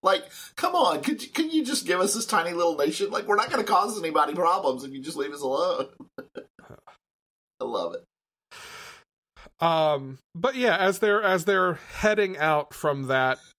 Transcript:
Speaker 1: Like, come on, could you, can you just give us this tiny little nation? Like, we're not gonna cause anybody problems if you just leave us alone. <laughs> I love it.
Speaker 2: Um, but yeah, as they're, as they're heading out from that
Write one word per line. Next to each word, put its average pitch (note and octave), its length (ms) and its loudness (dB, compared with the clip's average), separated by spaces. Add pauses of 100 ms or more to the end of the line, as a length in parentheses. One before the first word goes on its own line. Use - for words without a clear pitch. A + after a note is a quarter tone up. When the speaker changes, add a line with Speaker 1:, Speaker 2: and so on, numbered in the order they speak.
Speaker 1:
Like, - 220 2 (300)
come F4+ 200 -2
on, F3 260 2
could - 220 -4
you, - 60 -14
can D#4+ 200 -2
you D#4 160 2
just C4+ 220 -4
give F3+ 120 0
us - 140 0
this A#3 140 -4
tiny F3 260 0
little E3+ 240 0
nation? D3 320 0
Like, - 160 -4
we're G#3 100 4
not G#3+ 140 0
gonna B3 140 0
cause G#3 360 2
anybody D3+ 360 0
problems C#3+ 480 2
if C3+ 80 -14
you C3+ 100 -12
just D3+ 160 -10
leave C#3 160 -4
us C#3 80 -12
alone. C#3+ 460 -2 (200)
<laughs> - 120 -18 (1400)
I - 40 -4
love F#2+ 320 -4
it. - 80 -12 (1600)
Speaker 2:
Um, D3+ 600 2 (160)
but B3 200 0
yeah, A#3+ 220 4
as F#3+ 220 2
they're, G#3+ 240 2
as F#3 220 2
they're F#3 300 2 (200)
heading G#3 420 0
out D3+ 360 2
from C#3 340 -2
that C3 320 2 (200)